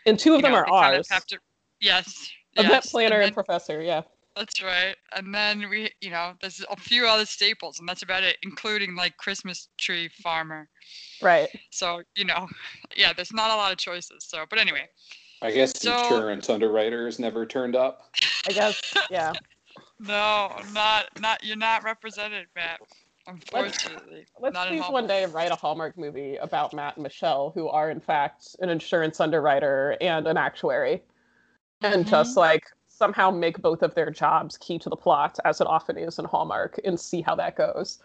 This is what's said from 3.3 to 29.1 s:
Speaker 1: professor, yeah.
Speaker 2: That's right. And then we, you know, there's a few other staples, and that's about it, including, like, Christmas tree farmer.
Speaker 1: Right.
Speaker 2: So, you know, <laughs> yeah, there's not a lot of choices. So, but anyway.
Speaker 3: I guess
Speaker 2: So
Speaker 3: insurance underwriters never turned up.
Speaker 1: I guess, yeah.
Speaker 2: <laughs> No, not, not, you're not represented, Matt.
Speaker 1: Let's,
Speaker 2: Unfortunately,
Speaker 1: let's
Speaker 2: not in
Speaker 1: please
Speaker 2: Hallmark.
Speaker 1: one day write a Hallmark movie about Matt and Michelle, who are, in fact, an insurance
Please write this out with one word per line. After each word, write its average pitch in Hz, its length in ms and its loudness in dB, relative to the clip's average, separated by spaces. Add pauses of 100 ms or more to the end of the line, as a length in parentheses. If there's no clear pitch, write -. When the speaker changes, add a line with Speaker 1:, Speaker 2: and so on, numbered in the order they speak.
Speaker 1:
professor, 180 460 -4
yeah. 160 220 -2 (340)
Speaker 2:
That's 208 260 -8
right. 185 320 0 (220)
And 196 180 -8
then 208 340 -2
we, 208 220 -4 (100)
you 196 100 -12
know, 175 300 -6
there's 190 300 -12
a 202 60 -6
few 240 280 0
other 214 220 4
staples, 202 540 -4
and 170 80 -10
that's 180 140 -10
about 185 200 -4
it, 180 220 0
including, 202 500 -6
like, 175 220 -4
Christmas - 600 -10
tree 170 320 -4
farmer. 160 600 -8 (520)
Speaker 1:
Right. 165 280 6 (220)
Speaker 2:
So, 175 320 -6 (120)
you 202 100 -4
know, 175 240 -2 (220)
<laughs> - 260 -20
yeah, 185 160 6
there's 175 200 -8
not 220 180 0
a 220 60 2
lot 202 160 0
of 180 60 -6
choices. - 460 -10
So, 160 240 -10
but 220 120 0
anyway. 160 280 0 (540)
Speaker 3:
I 113 80 -2
guess 131 300 2
Speaker 2:
So 240 180 0
Speaker 3:
insurance 110 500 0
underwriters 113 680 0
never 113 260 -4
turned 123 300 -4
up. 127 380 -2 (360)
Speaker 1:
I 196 40 0
guess, 208 420 -2 (160)
yeah. 160 280 -2
Speaker 2:
<laughs> - 40 -14 (600)
No, 208 540 0 (160)
not, 214 360 0 (120)
not, 220 240 -4
you're 214 140 -8
not 220 260 0
represented, 208 600 -10 (100)
Matt. 165 240 -8 (460)
Speaker 1:
Let's, 180 260 -18
Speaker 2:
Unfortunately, 160 720 -6 (160)
Speaker 1:
let's 254 140 -2
Speaker 2:
not 180 140 -2
in 185 60 -2
Speaker 1:
please 320 80 -2
Speaker 2:
Hallmark. 240 200 0
Speaker 1:
one 220 40 -6
day 190 200 0
write 165 240 -2
a 160 60 0
Hallmark 156 420 -4
movie 143 380 -8
about 151 360 -4
Matt 147 240 -8
and 156 60 -10
Michelle, 143 480 -2
who 165 180 -6
are, 156 220 0
in 151 100 -8
fact, - 600 -2
an 185 100 -2
insurance 160 500 0